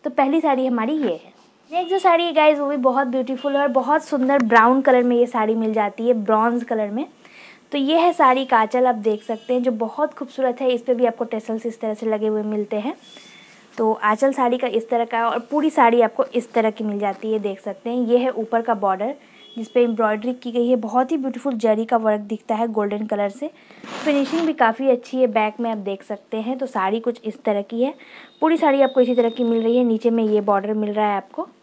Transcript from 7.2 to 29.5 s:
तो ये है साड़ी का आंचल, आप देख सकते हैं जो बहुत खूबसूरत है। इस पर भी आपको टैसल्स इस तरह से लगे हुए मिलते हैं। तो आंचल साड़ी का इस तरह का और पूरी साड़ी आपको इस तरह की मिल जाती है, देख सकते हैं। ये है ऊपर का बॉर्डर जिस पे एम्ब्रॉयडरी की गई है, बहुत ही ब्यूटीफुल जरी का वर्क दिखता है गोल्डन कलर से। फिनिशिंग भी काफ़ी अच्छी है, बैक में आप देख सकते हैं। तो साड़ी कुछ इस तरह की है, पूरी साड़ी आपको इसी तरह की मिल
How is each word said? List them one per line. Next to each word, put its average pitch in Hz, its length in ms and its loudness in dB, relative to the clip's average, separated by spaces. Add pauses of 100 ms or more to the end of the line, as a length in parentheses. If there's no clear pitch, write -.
तो 285 60 -2
ये 294 200 2
है 339 140 4
साड़ी 262 320 4
का 254 140 2
आंचल, 247 280 2
आप 247 80 2
देख 214 280 -2
सकते 233 320 -6
हैं 247 80 0
जो 254 100 0
बहुत 233 420 -4
खूबसूरत 254 460 -4
है। 262 100 0
इस 240 120 -2
पर 254 120 0
भी 240 120 2
आपको 233 180 -2
टैसल्स 220 420 -6
इस 226 140 -8
तरह 214 140 -4
से 220 120 -8
लगे 214 200 -2
हुए 214 160 -2
मिलते 214 340 -4
हैं। 240 180 -6 (840)
तो 220 160 2
आंचल 220 380 0
साड़ी 247 260 0
का 254 100 -2
इस 226 220 -4
तरह 233 140 0
का 233 240 -2
और 247 100 -2 (120)
पूरी 302 200 0
साड़ी 240 320 4
आपको 226 240 2
इस - 260 -6
तरह 220 180 2
की 214 140 -8
मिल 208 140 -4
जाती 202 340 -4
है, 220 60 -2
देख 202 220 -6
सकते 202 300 -10
हैं। 247 160 -2
ये 240 120 4
है 247 120 0
ऊपर 226 320 -4
का 226 120 -2
बॉर्डर 202 400 -2 (420)
जिस 226 120 -10
पे 247 160 2
एम्ब्रॉयडरी 220 500 -2
की 247 180 -10
गई 240 160 0
है, 254 80 4
बहुत 240 360 -2
ही 320 40 -2
ब्यूटीफुल 262 380 -4
जरी 220 300 0
का 233 120 0
वर्क 214 260 0
दिखता 214 320 -6
है 233 140 -2
गोल्डन 208 380 -4
कलर 202 220 -2
से। 285 220 -8 (540)
फिनिशिंग 294 420 0
भी 311 60 0
काफ़ी 262 380 2
अच्छी 254 300 -2
है, 254 80 6
बैक 214 320 -2
में 233 100 -2
आप 214 80 -4
देख 196 240 -8
सकते - 340 -10
हैं। 240 220 -6
तो 269 80 -6
साड़ी 214 340 -2
कुछ 240 240 -4
इस - 200 -10
तरह 202 180 0
की 233 200 -4
है, 269 120 -2 (460)
पूरी 320 160 2
साड़ी 277 260 4
आपको 269 180 2
इसी 247 140 2
तरह 233 160 2
की 240 140 -2
मिल 226 180 0